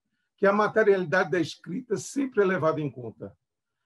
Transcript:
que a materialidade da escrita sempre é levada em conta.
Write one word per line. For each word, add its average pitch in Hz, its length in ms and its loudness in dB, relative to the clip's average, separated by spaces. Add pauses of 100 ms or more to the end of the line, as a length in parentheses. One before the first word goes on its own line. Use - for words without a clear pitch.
(360)
que - 80 -2
a 196 80 6
materialidade 196 800 2
da 175 100 0
escrita 185 560 -6
sempre 262 460 -2
é - 20 4
levada 160 360 0
em 143 100 -4
conta. 113 420 -14 (540)